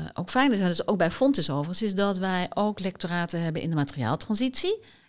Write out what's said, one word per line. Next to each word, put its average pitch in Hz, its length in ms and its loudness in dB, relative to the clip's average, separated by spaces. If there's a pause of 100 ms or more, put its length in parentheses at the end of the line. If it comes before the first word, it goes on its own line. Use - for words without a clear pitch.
(140)
ook - 160 -6
fijn 262 220 4
is, 208 60 2
en 202 60 2
dat 180 100 2
is - 140 -2
ook 208 100 2
bij 165 140 4
Fontis 262 380 2
overigens, 147 320 -2
is 208 140 -2
dat 202 220 2
wij 185 360 -2
ook 208 260 -2
lectoraten 175 640 -4
hebben 165 200 -2
in 165 80 -4
de 165 60 0
materiaaltransitie 208 1040 -2 (300)